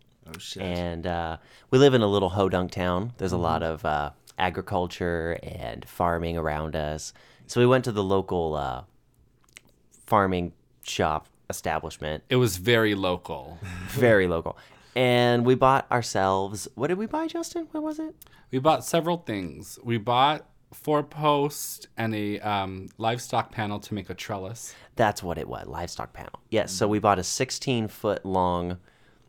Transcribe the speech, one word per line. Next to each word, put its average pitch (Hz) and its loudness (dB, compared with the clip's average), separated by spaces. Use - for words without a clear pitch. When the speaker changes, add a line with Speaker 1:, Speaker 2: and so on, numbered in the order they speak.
Speaker 1:
Oh, 80 -16
shit. - -12
Speaker 2:
And, 87 -4
uh, 85 -4
we 131 4
live 135 8
in 120 6
a 107 6
little 98 4
hodunk 92 2
town. 92 -2
There's 90 -2
a 90 2
Speaker 1:
Mm-hmm. 87 0
Speaker 2:
lot 82 0
of, 80 -4
uh, 73 -2
agriculture 90 -2
and - -12
farming 85 0
around 78 -4
us. 78 -6
So - -2
we 123 8
went 123 4
to 127 0
the 104 0
local, 92 0
uh, 67 -4
farming 92 2
shop 78 -2
establishment. 78 -6
Speaker 3:
It 127 2
was 113 4
very 110 4
local. 87 -4
Speaker 2:
<laughs> 90 -12
Very 110 6
local. 82 -2
And 123 4
we 127 8
bought 131 4
ourselves, 98 0
what 127 -2
did 185 -2
we 220 -4
buy, 320 -4
Justin? 339 -8
What 311 -6
was 311 -6
it? 311 -8
Speaker 3:
We 131 -2
bought 135 4
several 170 0
things. 92 -8
We 117 0
bought 127 2
four 147 0
posts 147 0
and 110 -2
a, 104 -2
um, 95 -4
livestock 117 -2
panel 104 -6
to - -12
make 101 -6
a 92 -10
trellis. 101 -10
Speaker 2:
That's 107 0
what 90 -4
it 78 -6
was, - -10
livestock - -10
panel. - -16
Yes, 110 0
so 104 0
we 107 4
Speaker 1:
Mm-hmm. 101 0
Speaker 2:
bought 101 6
a 87 -2
sixteen 120 -2
foot - -4
long 87 0